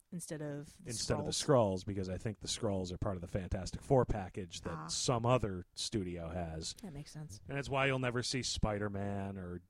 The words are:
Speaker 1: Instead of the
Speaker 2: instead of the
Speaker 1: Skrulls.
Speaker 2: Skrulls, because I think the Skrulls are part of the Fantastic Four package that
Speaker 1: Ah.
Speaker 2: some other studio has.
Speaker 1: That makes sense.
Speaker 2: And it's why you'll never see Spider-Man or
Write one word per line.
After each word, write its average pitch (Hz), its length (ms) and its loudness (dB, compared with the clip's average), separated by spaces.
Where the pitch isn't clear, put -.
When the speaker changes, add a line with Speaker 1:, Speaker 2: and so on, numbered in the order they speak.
Speaker 1:
Instead 165 300 -6
of 147 240 -6
the 120 60 -8
Speaker 2:
instead 110 300 0
of - 60 -2
the - 40 -2
Speaker 1:
Skrulls. 101 520 6
Speaker 2:
Skrulls, - 40 -6
because 98 220 -2
I 92 100 -2
think 104 220 -4
the - 80 -8
Skrulls 95 440 0
are 87 60 -6
part 101 160 0
of 87 80 -4
the 87 60 -8
Fantastic 92 520 -2
Four 131 240 6
package 92 580 -2
that - 140 -6
Speaker 1:
Ah. - 120 -8
Speaker 2:
some 120 360 2
other 113 400 4
studio 87 600 -2
has. 82 480 -4
Speaker 1:
That 185 100 -10
makes 143 200 -12
sense. 151 360 -12
Speaker 2:
And 135 80 -4
it's 139 120 -4
why 139 180 4
you'll 131 140 4
never 123 240 2
see 127 180 0
Spider-Man 101 960 0
or 90 320 -6